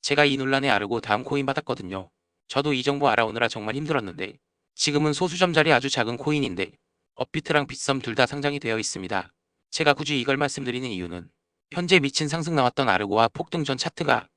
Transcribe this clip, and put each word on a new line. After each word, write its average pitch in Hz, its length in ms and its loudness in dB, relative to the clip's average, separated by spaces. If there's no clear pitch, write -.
제가 147 240 4
이 139 100 2
논란에 135 340 0
아르고 104 300 2
다음 110 240 0
코인 139 220 -2
받았거든요. 98 640 -6
저도 143 240 0
이 127 100 -2
정보 143 240 2
알아오느라 113 400 2
정말 110 280 -6
힘들었는데 117 640 -4
지금은 151 380 0
소수점 180 400 0
자리 156 180 4
아주 131 180 4
작은 120 280 -2
코인인데 113 560 -2
업비트랑 147 520 0
빗썸 135 340 -2
둘 113 140 -6
다 127 100 6
상장이 143 340 -4
되어 113 180 -2
있습니다. 95 560 -6
제가 147 220 4
굳이 143 260 -2
이걸 131 160 0
말씀드리는 131 540 -4
이유는 90 400 -8
현재 175 280 2
미친 139 280 0
상승 147 280 -4
나왔던 127 340 2
아르고와 101 400 4
폭등 - 340 -4
전 131 140 -4
차트가 127 600 0